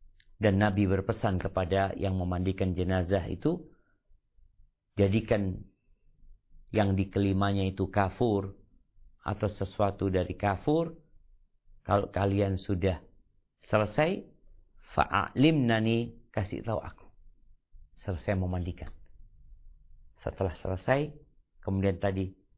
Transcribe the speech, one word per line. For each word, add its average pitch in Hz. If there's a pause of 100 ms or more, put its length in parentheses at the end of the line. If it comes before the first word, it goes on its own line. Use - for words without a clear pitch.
(400)
Dan 101
Nabi 101
berpesan 98
kepada 95
yang 95
memandikan 92
jenazah 90
itu, 156 (1400)
"Jadikan 101 (1120)
yang 98
di 98
kelimanya 98
itu 95
kafur 98 (640)
atau 104
sesuatu 98
dari 92
kafur. 151 (880)
Kalau 101
kalian 98
sudah 92 (720)
selesai, 151 (720)
fa'alimnani, 117
kasih -
tahu 110
aku." - (960)
Selesai 98
memandikan. 90 (1400)
Setelah 90
selesai, 127 (560)
kemudian 98
tadi 95 (240)